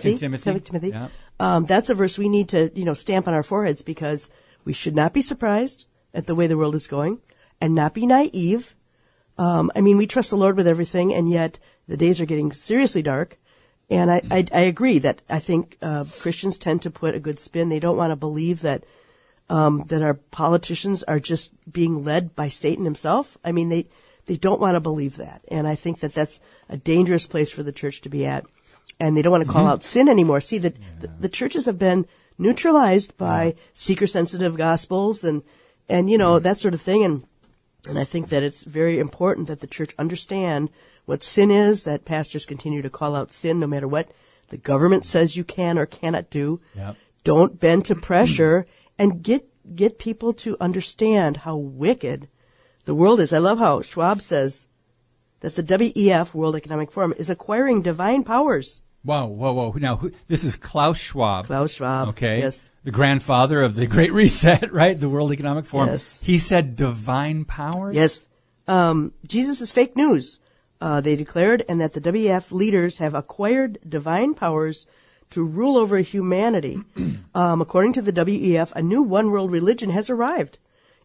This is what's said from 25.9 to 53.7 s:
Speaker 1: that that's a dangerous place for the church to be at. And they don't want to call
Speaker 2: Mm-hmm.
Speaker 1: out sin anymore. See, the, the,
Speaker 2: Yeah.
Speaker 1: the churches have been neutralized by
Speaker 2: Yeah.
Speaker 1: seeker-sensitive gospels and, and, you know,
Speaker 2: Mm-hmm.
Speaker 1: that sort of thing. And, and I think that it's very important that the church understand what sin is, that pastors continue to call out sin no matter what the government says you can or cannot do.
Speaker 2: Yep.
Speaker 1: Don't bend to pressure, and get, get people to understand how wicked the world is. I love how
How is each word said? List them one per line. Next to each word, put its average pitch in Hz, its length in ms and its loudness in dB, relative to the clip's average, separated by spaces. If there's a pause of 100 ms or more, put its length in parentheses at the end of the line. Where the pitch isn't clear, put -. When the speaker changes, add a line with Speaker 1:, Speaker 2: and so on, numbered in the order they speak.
Speaker 1:
that 147 140 -8
that's - 260 -4 (280)
a - 80 -12
dangerous 170 520 2
place 151 240 -2
for 151 100 -10
the 143 80 -10
church 139 300 -8
to - 80 -14
be 139 180 -4
at. 139 180 -6 (560)
And 156 160 2
they 151 60 4
don't 170 80 4
want 160 160 4
to 123 60 -4
call 156 100 6
Speaker 2:
Mm-hmm. 151 120 6
Speaker 1:
out - 100 -4
sin 269 240 6
anymore. 165 320 6
See, 220 180 -4
the, - 120 -2 (280)
the, - 80 -14
Speaker 2:
Yeah. - 140 -14
Speaker 1:
the 185 80 -2
churches 262 380 -4
have 196 120 -2
been 185 260 4 (320)
neutralized 226 800 4
by 165 280 -2
Speaker 2:
Yeah. 165 80 0 (200)
Speaker 1:
seeker-sensitive 180 840 0
gospels 185 640 0
and, 151 220 -2 (440)
and, 185 220 2
you 220 80 6
know, 175 160 6
Speaker 2:
Mm-hmm. 165 80 4
Speaker 1:
that 190 160 2
sort 185 160 0
of 160 60 -4
thing. 202 240 2
And, 151 200 -2 (640)
and 147 100 -6
I 139 60 0
think 165 260 -6
that 139 120 0
it's 143 220 -6
very 160 340 0
important 151 480 -2
that 151 140 -10
the 143 80 -14
church - 300 -10
understand 165 720 -4 (380)
what - 160 -4
sin 202 280 4
is, 208 340 4
that 147 200 -4
pastors 156 400 -6
continue 147 380 -8
to 135 80 -8
call 147 240 -4
out 135 160 -6
sin 170 300 -2
no 151 80 -2
matter 139 200 -4
what 151 220 -2 (400)
the 117 80 -14
government 170 480 2
says 165 300 2
you 175 80 -4
can 170 340 -2
or 151 80 -2
cannot 170 420 -6
do. 151 320 -4 (140)
Speaker 2:
Yep. 101 220 -12 (280)
Speaker 1:
Don't 170 360 4
bend 175 260 4
to - 80 2
pressure, 175 720 2 (320)
and 185 240 2
get, 233 260 0 (280)
get 208 240 0
people 226 320 -4
to 226 280 -6
understand 180 800 0
how 160 180 -8
wicked 139 720 -4 (560)
the - 120 -4
world 196 240 6
is. 156 120 0
I 160 60 4
love 196 200 2
how 165 220 2